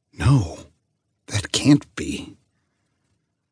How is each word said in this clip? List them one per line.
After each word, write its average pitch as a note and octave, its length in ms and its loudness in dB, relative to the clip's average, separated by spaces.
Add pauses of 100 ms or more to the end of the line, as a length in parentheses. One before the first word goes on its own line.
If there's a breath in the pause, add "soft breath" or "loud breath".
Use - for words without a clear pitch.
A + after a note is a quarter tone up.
(120)
"No, A#2+ 540 0 (600)
that - 260 -6
can't - 420 2
be." - 420 -10 (1160)